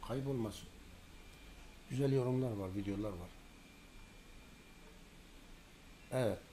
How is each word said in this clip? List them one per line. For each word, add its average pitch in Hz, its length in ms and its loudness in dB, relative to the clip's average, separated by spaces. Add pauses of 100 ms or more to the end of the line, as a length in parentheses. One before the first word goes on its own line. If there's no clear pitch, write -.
Kaybolmasın. 127 600 2 (1200)
Güzel 135 220 6
yorumlar 127 400 8
var, 95 220 2
videolar 101 360 4
var. 87 180 -4 (2750)
Evet. 113 260 6 (140)